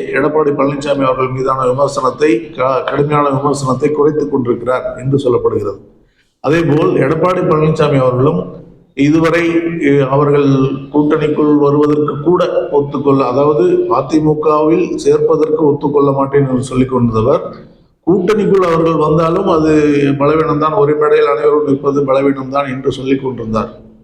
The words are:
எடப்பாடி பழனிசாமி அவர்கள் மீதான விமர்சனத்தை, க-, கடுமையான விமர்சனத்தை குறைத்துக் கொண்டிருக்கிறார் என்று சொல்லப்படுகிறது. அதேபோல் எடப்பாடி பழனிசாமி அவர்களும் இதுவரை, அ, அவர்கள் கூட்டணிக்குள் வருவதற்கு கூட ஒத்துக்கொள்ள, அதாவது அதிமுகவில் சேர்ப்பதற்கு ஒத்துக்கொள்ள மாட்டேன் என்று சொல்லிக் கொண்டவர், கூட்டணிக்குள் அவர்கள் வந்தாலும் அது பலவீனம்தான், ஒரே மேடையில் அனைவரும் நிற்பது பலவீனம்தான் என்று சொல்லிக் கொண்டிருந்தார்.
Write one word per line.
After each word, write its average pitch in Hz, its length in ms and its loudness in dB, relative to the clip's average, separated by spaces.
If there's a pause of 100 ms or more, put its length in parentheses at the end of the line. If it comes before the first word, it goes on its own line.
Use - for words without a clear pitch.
(140)
எடப்பாடி 147 380 0
பழனிசாமி 139 520 -2
அவர்கள் 131 260 0
மீதான 131 340 -4
விமர்சனத்தை, 131 920 -2
க-, 131 280 -2
கடுமையான 143 460 0
விமர்சனத்தை 135 640 -2
குறைத்துக் 147 400 0
கொண்டிருக்கிறார் 123 680 -2
என்று 131 200 -2
சொல்லப்படுகிறது. 113 600 -2 (640)
அதேபோல் 160 540 0
எடப்பாடி 160 480 0
பழனிசாமி 156 580 0
அவர்களும் 131 540 0 (400)
இதுவரை, 160 560 2 (380)
அ, 139 200 2
அவர்கள் 143 380 2 (480)
கூட்டணிக்குள் 151 640 2
வருவதற்கு 147 680 0
கூட 175 480 0
ஒத்துக்கொள்ள, 139 540 0
அதாவது 151 640 2
அதிமுகவில் 151 1080 0
சேர்ப்பதற்கு 151 680 2
ஒத்துக்கொள்ள 143 480 2
மாட்டேன் 135 360 0
என்று 123 160 -2
சொல்லிக் 127 260 -2
கொண்டவர், 120 520 0 (640)
கூட்டணிக்குள் 190 580 2
அவர்கள் 165 300 2
வந்தாலும் 165 520 0
அது 156 240 2 (480)
பலவீனம்தான், 151 580 0
ஒரே 147 160 2
மேடையில் 151 340 2
அனைவரும் 147 380 2
நிற்பது 139 360 0
பலவீனம்தான் 135 680 0
என்று 131 220 -4
சொல்லிக் 135 320 -4
கொண்டிருந்தார். 110 460 -6 (340)